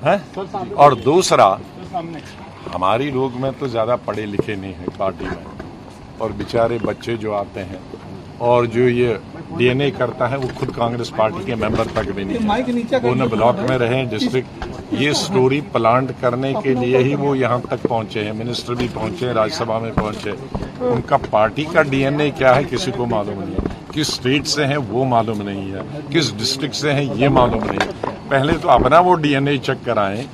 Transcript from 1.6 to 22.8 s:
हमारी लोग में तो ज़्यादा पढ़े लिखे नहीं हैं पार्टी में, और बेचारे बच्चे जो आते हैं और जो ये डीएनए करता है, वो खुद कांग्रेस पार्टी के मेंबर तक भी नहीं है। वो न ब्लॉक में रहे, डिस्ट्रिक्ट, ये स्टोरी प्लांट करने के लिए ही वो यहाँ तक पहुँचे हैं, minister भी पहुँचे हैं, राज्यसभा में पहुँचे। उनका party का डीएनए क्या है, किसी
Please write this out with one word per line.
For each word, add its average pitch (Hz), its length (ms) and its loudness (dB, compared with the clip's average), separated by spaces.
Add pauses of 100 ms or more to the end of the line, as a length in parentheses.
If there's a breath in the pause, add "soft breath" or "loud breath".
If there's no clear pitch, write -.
हमारी 104 400 2
लोग 131 220 0
में 131 200 -2
तो 135 140 -6
ज़्यादा 117 280 0
पढ़े 107 300 -4
लिखे 101 300 -4
नहीं 95 180 -10
हैं 87 140 -10 (120)
पार्टी 92 260 -4
में, 90 200 -10 (760)
और 110 100 -2
बेचारे 117 460 0
बच्चे 107 400 -4
जो 107 160 -4
आते 101 260 -4
हैं 92 200 -10 (640)
और 120 260 4
जो 117 200 4
ये 120 320 2 (380)
डीएनए 127 340 4
करता 120 360 -2
है, 135 100 -2
वो 127 100 -4
खुद 123 280 -6
कांग्रेस 117 420 -2
पार्टी 110 280 0
के 113 100 -2
मेंबर 110 300 0
तक 196 260 -2
भी 190 140 -4
नहीं - 120 -2
है। 240 640 0
वो 233 140 2
न 127 140 2
ब्लॉक 113 320 4
में 127 180 0
रहे, 123 280 2
डिस्ट्रिक्ट, 120 440 -2 (440)
ये 147 200 0
स्टोरी 131 480 2
प्लांट 123 500 2 (100)
करने 131 320 0
के 135 220 0
लिए 123 220 2
ही 131 180 4
वो 139 200 0
यहाँ 123 260 0
तक - 260 -4
पहुँचे 110 320 -2
हैं, 107 120 -4
minister 117 420 -6
भी 123 140 -2
पहुँचे 113 380 -4
हैं, 123 80 -2
राज्यसभा 113 460 0
में 113 140 -6
पहुँचे। 104 380 -2 (540)
उनका 151 320 2
party 110 480 2
का 160 180 4
डीएनए 139 480 2
क्या 127 220 6
है, 139 100 6
किसी 123 280 -2